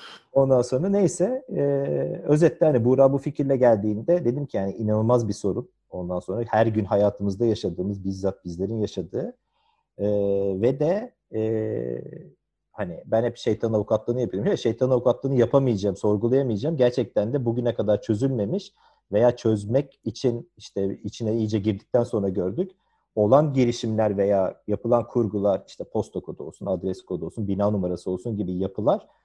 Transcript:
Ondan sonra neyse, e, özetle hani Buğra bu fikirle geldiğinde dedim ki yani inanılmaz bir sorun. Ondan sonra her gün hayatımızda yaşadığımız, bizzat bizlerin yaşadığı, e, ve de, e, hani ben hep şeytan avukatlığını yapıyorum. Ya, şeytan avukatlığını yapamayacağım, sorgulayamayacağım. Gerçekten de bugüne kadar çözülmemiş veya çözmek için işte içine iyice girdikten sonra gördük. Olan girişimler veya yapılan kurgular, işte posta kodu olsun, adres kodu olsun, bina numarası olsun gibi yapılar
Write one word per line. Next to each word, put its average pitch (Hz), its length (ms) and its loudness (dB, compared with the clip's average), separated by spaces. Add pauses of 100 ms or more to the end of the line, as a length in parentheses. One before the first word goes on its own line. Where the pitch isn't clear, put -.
(340)
Ondan 135 280 4
sonra 135 280 0
neyse, 202 600 0
e, - 120 -2 (640)
özetle 151 400 4
hani 131 200 4
Buğra 135 280 6
bu 139 40 0
fikirle 139 400 -2
geldiğinde 113 680 2
dedim 135 200 -2
ki - 120 -6
yani 98 160 -2
inanılmaz 110 540 2
bir 101 60 -2
sorun. 98 360 -4 (200)
Ondan 90 300 -6
sonra 104 280 -6
her 113 200 2
gün 107 180 0
hayatımızda 101 600 0
yaşadığımız, 98 580 -2
bizzat 95 420 -4
bizlerin 92 360 -6
yaşadığı, 101 560 -6 (600)
e, 101 100 -2 (540)
ve 135 180 2
de, 190 340 -2 (200)
e, 110 80 -2 (1300)
hani 87 340 -10
ben 113 180 0
hep 120 140 -2
şeytan 113 360 -2
avukatlığını 110 480 0
yapıyorum. 107 300 -2
Ya, 185 60 0
şeytan 123 320 0
avukatlığını 131 460 0
yapamayacağım, 117 600 2
sorgulayamayacağım. 117 800 0
Gerçekten 120 560 0
de 135 120 -2
bugüne 117 280 0
kadar 104 280 0
çözülmemiş 120 720 -2 (380)
veya 117 240 4
çözmek 110 680 -2
için 117 540 -4
işte 98 460 -6
içine 107 320 -4
iyice 107 240 0
girdikten 104 440 0
sonra 101 260 -2
gördük. 98 420 -4 (440)
Olan 131 380 4
girişimler 113 640 0
veya 98 500 2
yapılan 117 400 0
kurgular, 101 600 0
işte - 160 -14
posta 104 360 -6
kodu 78 240 -14
olsun, - 220 -14
adres 92 360 -4
kodu 82 240 -8
olsun, 101 220 -8
bina 101 240 0
numarası 92 400 -4
olsun 98 260 -6
gibi 92 160 -4
yapılar 104 540 -2 (180)